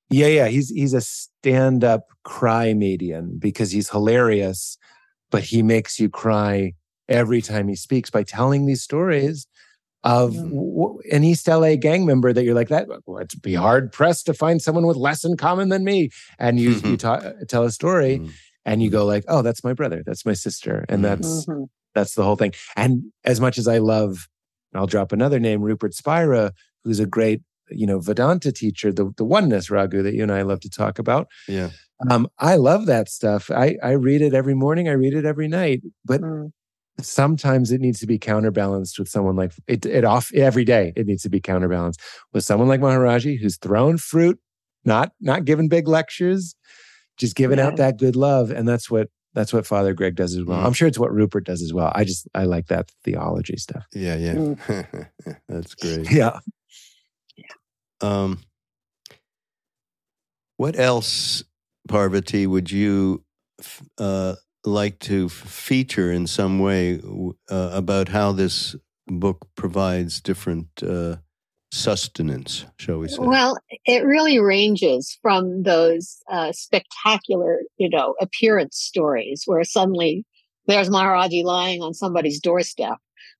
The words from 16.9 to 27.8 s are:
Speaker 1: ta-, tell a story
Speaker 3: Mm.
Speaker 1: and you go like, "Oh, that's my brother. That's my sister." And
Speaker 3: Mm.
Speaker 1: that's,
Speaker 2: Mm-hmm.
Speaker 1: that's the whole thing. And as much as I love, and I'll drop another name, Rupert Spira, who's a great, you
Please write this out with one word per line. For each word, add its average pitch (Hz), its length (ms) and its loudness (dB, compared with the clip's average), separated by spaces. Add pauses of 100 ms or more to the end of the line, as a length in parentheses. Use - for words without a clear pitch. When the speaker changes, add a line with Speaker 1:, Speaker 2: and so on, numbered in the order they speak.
Speaker 1:
ta-, - 360 -4 (140)
tell 117 180 2
a 117 60 0
story 147 460 2
Speaker 3:
Mm. 80 140 -10 (340)
Speaker 1:
and 110 160 0
you 110 80 2
go 104 160 2
like, 104 220 0
"Oh, 147 160 2
that's 117 200 -2
my 123 100 -2
brother. 123 300 -4
That's - 220 -8
my 110 80 0
sister." 104 560 -6
And 101 120 0
Speaker 3:
Mm. - 20 2
Speaker 1:
that's, 151 420 -2
Speaker 2:
Mm-hmm. 147 180 -6 (300)
Speaker 1:
that's - 220 -2
the 107 80 0
whole 101 120 2
thing. 98 180 0 (220)
And 123 280 2 (220)
as 123 140 2
much 127 200 0
as 113 80 0
I 113 100 4
love, 107 500 0 (460)
and 95 60 -6
I'll 95 80 0
drop 98 240 0
another 127 280 2
name, 107 220 0
Rupert 104 320 -2
Spira, 143 580 0 (320)
who's 113 160 -2
a 107 60 2
great, 110 360 0 (280)
you 110 160 -4